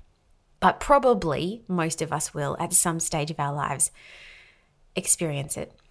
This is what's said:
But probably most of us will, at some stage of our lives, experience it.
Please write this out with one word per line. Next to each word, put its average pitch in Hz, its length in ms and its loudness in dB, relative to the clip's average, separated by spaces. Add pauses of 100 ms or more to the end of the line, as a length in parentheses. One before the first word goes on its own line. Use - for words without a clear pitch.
(600)
But 185 200 4
probably 208 880 2
most 165 340 -2
of 160 100 -4
us 156 220 -4
will, 143 260 -4
at 175 140 -4
some 165 260 2
stage 156 300 -4
of 156 100 -8
our 143 140 -2
lives, 143 380 -2 (1040)
experience 151 600 -2
it. - 160 -10 (200)